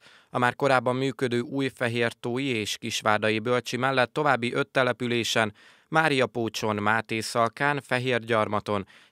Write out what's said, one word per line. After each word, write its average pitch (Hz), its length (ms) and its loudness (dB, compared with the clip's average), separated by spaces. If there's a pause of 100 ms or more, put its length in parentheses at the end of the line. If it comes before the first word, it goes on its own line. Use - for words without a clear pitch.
(300)
A - 80 -4
már 123 180 2
korábban 127 400 2
működő 127 440 -2
Újfehértói 123 1080 -4
és 113 320 -4
Kisvárdai 107 600 0
bölcsi 123 380 -2
mellett 131 360 0
további 127 400 2
öt 139 140 -2
településen, 120 840 0 (340)
Máriapócson, 123 880 0
Mátészalkán, 113 1120 0
Fehérgyarmaton, 110 1000 0 (240)